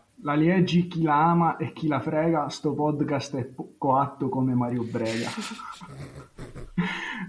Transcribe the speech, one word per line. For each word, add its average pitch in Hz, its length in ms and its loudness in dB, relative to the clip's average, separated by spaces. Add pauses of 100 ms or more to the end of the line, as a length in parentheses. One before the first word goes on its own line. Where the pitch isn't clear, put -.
(220)
La 147 120 -2
Liegi 175 540 4
chi 165 140 -4
la 156 280 4
ama 170 280 4
e 135 160 -6
chi 160 140 -4
la 139 120 0
frega, 156 480 0
sto - 240 -2
podcast 143 640 0
è 123 80 -2
po-, - 320 -12
coatto 135 540 0
come 131 240 2
Mario 123 280 0
Brega. 113 460 -2
<laughs> 139 1080 -12 (920)